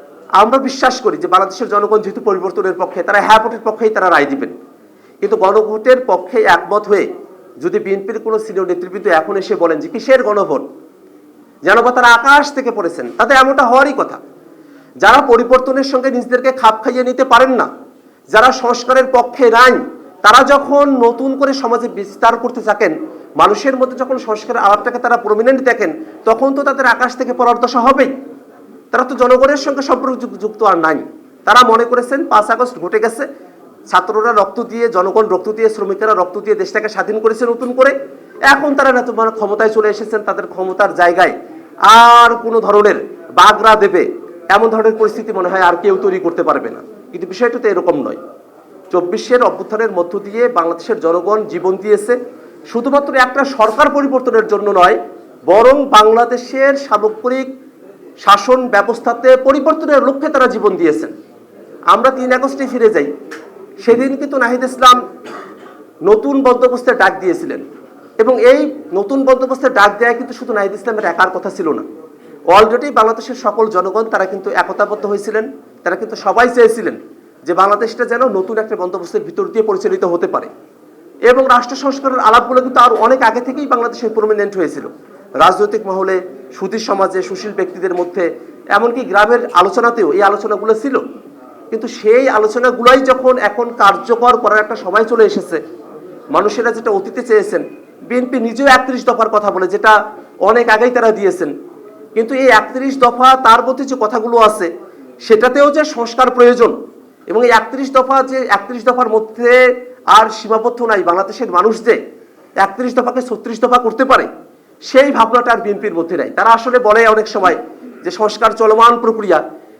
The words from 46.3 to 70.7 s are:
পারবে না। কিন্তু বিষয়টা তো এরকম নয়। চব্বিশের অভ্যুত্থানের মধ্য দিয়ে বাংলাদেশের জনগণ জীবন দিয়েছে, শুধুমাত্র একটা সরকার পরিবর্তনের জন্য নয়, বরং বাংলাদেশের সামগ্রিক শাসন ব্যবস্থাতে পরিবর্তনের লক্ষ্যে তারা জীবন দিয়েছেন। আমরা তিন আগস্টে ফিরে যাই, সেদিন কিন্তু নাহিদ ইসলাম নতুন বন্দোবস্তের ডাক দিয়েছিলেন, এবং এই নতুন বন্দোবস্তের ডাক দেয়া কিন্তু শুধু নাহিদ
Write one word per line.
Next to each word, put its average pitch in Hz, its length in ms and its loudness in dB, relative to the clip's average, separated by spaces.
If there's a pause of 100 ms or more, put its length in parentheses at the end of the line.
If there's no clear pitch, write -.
পারবে 139 280 -2
না। - 100 -14 (320)
কিন্তু 175 160 -2
বিষয়টা 240 300 -4
তো 220 100 -2
এরকম 170 340 -2
নয়। 110 140 -8 (760)
চব্বিশের 208 500 0
অভ্যুত্থানের 214 480 -2
মধ্য 180 280 -4
দিয়ে 208 300 -2
বাংলাদেশের 170 520 -4
জনগণ 175 440 0
জীবন 180 320 -4
দিয়েছে, 190 480 -2 (420)
শুধুমাত্র 277 480 -2
একটা 262 300 2
সরকার 262 460 2
পরিবর্তনের 254 560 0
জন্য 202 240 -2
নয়, 185 280 4 (460)
বরং 247 420 6
বাংলাদেশের 240 880 2
সামগ্রিক 247 720 -2 (720)
শাসন 247 500 2
ব্যবস্থাতে 233 680 2
পরিবর্তনের 285 640 2
লক্ষ্যে 269 260 -2
তারা 269 180 2
জীবন 202 300 0
দিয়েছেন। 160 340 -2 (720)
আমরা 226 280 2
তিন 254 220 -4
আগস্টে 269 340 -2
ফিরে 233 240 2
যাই, 143 220 -2 (680)
সেদিন 262 380 0
কিন্তু 277 220 -6
নাহিদ 247 260 -2
ইসলাম 247 440 2 (920)
নতুন 269 400 2
বন্দোবস্তের 247 560 0
ডাক 190 220 0
দিয়েছিলেন, 156 440 -6 (540)
এবং 233 220 2
এই 269 420 4 (100)
নতুন 214 320 -2
বন্দোবস্তের 262 480 0
ডাক 202 260 2
দেয়া 233 140 2
কিন্তু 240 220 -6
শুধু 240 180 -10
নাহিদ 202 220 -4